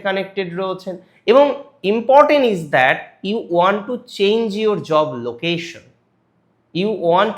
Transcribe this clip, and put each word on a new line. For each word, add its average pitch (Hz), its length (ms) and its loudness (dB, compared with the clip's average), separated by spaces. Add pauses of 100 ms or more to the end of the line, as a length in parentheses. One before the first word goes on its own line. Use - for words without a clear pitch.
কানেক্টেড 190 420 -4 (120)
রয়েছেন, 185 340 -8 (380)
এবং 277 120 8 (480)
important 269 520 4 (100)
is 175 60 -6 (160)
that 135 220 4 (300)
you 214 100 -2 (200)
want 196 300 2
to 247 60 -6 (240)
change 214 320 0 (140)
your 208 120 0 (140)
job 156 180 2 (200)
location, 165 540 -6 (920)
you 185 140 -2 (200)
want 196 300 2